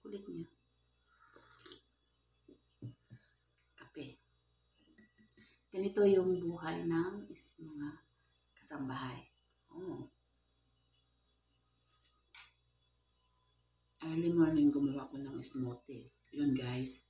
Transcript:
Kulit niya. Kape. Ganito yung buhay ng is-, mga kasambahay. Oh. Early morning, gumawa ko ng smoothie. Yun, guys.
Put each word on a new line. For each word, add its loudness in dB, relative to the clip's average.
Kulit -12
niya. -10
Kape. -14
Ganito 0
yung 6
buhay -4
ng 0
is-, -18
mga -10
kasambahay. -10
Oh. -10
Early 0
morning, 6
gumawa 0
ko -8
ng -8
smoothie. -8
Yun, 2
guys. -4